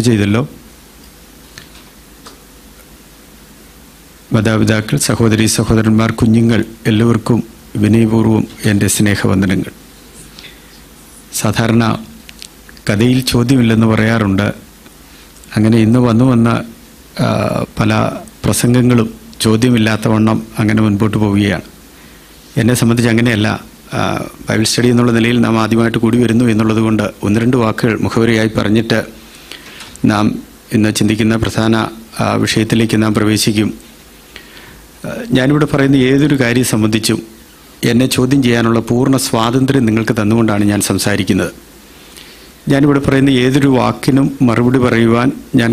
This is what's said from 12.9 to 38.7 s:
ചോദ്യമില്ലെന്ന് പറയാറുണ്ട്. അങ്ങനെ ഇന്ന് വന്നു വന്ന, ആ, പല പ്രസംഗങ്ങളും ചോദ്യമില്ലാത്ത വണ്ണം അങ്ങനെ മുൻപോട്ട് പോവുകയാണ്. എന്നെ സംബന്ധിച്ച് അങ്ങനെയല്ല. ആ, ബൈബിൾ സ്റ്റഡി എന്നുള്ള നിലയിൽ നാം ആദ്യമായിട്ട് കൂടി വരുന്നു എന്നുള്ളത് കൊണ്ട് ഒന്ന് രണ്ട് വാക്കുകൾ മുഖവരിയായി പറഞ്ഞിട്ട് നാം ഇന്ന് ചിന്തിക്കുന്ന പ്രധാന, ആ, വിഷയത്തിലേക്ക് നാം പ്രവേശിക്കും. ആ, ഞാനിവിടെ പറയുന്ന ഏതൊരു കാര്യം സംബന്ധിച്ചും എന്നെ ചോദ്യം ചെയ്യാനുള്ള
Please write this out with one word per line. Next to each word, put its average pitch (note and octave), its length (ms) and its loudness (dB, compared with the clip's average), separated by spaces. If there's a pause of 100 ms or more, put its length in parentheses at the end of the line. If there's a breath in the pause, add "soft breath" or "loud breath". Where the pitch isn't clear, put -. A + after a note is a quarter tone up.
ചോദ്യമില്ലെന്ന് A#2 640 2
പറയാറുണ്ട്. G#2+ 540 0 (1120 loud breath)
അങ്ങനെ A2 280 2
ഇന്ന് A#2 140 2 (100)
വന്നു A#2 220 2
വന്ന, A#2 180 2 (760)
ആ, A#2 40 0 (500)
പല G#2+ 140 0 (520)
പ്രസംഗങ്ങളും A#2+ 640 2 (360)
ചോദ്യമില്ലാത്ത A2 680 0
വണ്ണം A2 240 2 (220)
അങ്ങനെ A2 260 0
മുൻപോട്ട് G#2+ 380 0
പോവുകയാണ്. G2+ 420 0 (960 loud breath)
എന്നെ A#2 180 2
സംബന്ധിച്ച് A#2 340 2
അങ്ങനെയല്ല. A2+ 340 0 (500)
ആ, G#2+ 40 -4 (460)
ബൈബിൾ G#2+ 220 0
സ്റ്റഡി A#2+ 240 0
എന്നുള്ള A#2+ 240 2
നിലയിൽ A#2 280 0
നാം A2+ 180 0
ആദ്യമായിട്ട് A2+ 400 0
കൂടി A2+ 200 2
വരുന്നു A2+ 280 2
എന്നുള്ളത് A2 340 0
കൊണ്ട് G#2+ 200 0 (200)
ഒന്ന് G#2 180 0
രണ്ട് B2+ 200 0
വാക്കുകൾ A2 320 0 (100)
മുഖവരിയായി A2+ 520 0
പറഞ്ഞിട്ട് A2 420 0 (1120 loud breath)
നാം G#2+ 140 0 (500)
ഇന്ന് G#2+ 240 2
ചിന്തിക്കുന്ന A2 440 0
പ്രധാന, A2 320 0 (480)
ആ, G#2+ 40 -2 (160)
വിഷയത്തിലേക്ക് A2+ 600 0
നാം A2 140 0
പ്രവേശിക്കും. G#2 540 0 (1400 loud breath)
ആ, - 20 -10 (280)
ഞാനിവിടെ C#3+ 360 0
പറയുന്ന C#3 260 2 (120)
ഏതൊരു C#3+ 320 2
കാര്യം A#2+ 300 0
സംബന്ധിച്ചും A2 460 0 (720)
എന്നെ B2 240 2
ചോദ്യം B2+ 300 2
ചെയ്യാനുള്ള A#2 340 2 (100)